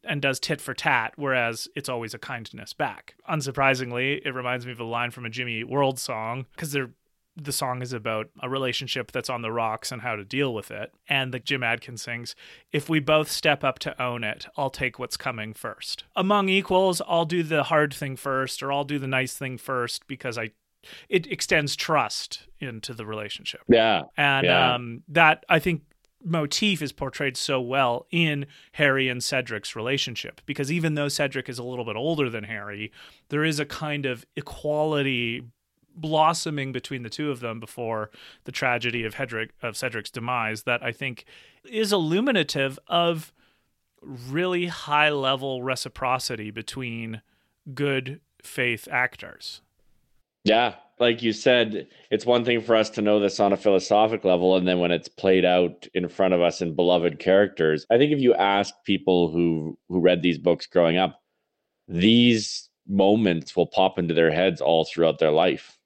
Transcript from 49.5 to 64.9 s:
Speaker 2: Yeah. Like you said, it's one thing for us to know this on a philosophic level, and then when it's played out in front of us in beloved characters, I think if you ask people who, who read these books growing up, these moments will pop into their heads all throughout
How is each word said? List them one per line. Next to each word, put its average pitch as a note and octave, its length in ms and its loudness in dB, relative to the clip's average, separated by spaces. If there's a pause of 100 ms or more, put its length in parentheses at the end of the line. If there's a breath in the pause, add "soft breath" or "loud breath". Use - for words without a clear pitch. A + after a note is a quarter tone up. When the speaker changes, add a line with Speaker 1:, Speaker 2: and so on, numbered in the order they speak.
Speaker 2:
Yeah. A2 320 4 (260)
Like A#2 220 4
you A2+ 100 2
said, A2+ 560 2 (220 soft breath)
it's G#2+ 160 0
one A#2+ 180 4
thing A#2+ 160 2
for A2+ 160 4
us G#2+ 140 4
to A2 120 -4
know G#2 160 6
this G2+ 220 2
on G2+ 120 6
a F#2+ 40 4
philosophic G#2 680 4
level, F#2 320 6
and F2+ 100 2
then F2+ 140 4
when F2 120 2
it's E2 160 -2
played F#2 360 4
out F2+ 500 2
in F2+ 140 -2
front F#2 260 4
of F2 60 4
us E2+ 200 2
in E2+ 160 -2
beloved F2 420 4
characters, F#2 720 4
I A#2 80 6
think D3 140 4
if C#3 80 2
you A#2+ 140 6
ask G2 380 2 (120)
people F2+ 480 2
who, D#2+ 440 0 (120)
who F2+ 120 -2
read F2+ 220 6
these E2+ 160 2
books E2+ 280 0
growing E2+ 300 4
up, F2+ 240 0 (680)
these A2 800 4 (180)
moments G2 720 2
will E2+ 100 2
pop F#2+ 320 2
into E2 160 0
their E2 160 6
heads E2+ 300 2
all D#2+ 240 4
throughout D#2+ 340 2